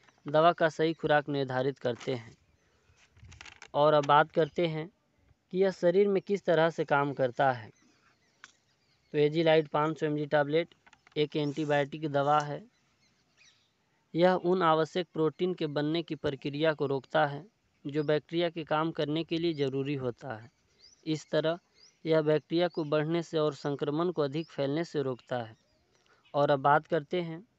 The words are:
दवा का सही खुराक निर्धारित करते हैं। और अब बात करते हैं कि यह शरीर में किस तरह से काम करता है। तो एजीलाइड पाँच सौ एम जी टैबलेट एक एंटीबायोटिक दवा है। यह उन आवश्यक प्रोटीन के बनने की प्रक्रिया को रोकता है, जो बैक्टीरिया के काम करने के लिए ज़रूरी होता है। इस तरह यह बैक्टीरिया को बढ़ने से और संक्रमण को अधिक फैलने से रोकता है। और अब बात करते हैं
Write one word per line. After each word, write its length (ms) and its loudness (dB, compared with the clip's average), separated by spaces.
दवा 240 4
का 160 0
सही 240 0
खुराक 360 0
निर्धारित 500 -2
करते 360 -4
हैं। 240 -12
और 200 6
अब 120 4
बात 260 6
करते 340 0
हैं 240 -6
कि 80 -4
यह 120 2
शरीर 380 2
में 140 0
किस 220 -4
तरह 260 4
से 140 -4
काम 280 0
करता 400 0
है। 180 -12
तो 60 -2
एजीलाइड 500 4
पाँच 320 -2
सौ 60 -2
एम 100 -2
जी 100 -4
टैबलेट 480 0
एक 200 -2
एंटीबायोटिक 720 -2
दवा 320 2
है। 240 -6
यह 180 4
उन 300 0
आवश्यक 500 2
प्रोटीन 420 -2
के 120 -4
बनने 360 -2
की 120 -12
प्रक्रिया 580 -2
को 140 -4
रोकता 400 0
है, 200 -8
जो 180 -4
बैक्टीरिया 460 -2
के 140 -10
काम 260 -2
करने 340 -4
के 140 -6
लिए 140 -2
ज़रूरी 420 -4
होता 420 -8
है। 140 -18
इस 240 -6
तरह 280 -2
यह 160 2
बैक्टीरिया 460 0
को 160 -6
बढ़ने 380 -2
से 160 -6
और 160 0
संक्रमण 560 -4
को 120 -2
अधिक 280 -4
फैलने 340 -2
से 180 -4
रोकता 360 -6
है। 180 -10
और 160 2
अब 100 2
बात 260 4
करते 360 -4
हैं 240 -12